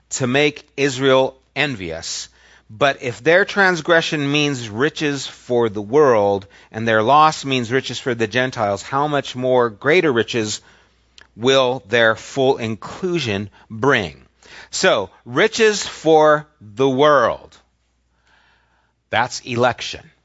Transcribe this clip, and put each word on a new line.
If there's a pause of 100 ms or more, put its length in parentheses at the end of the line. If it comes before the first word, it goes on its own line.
(100)
to
make
Israel (160)
envious. (460)
But
if
their
transgression
means
riches
for
the
world, (240)
and
their
loss
means
riches
for
the
Gentiles,
how
much
more
greater
riches (760)
will
their
full
inclusion (180)
bring?" (440)
So, (160)
riches
for (160)
the
world. (1600)
That's
election. (140)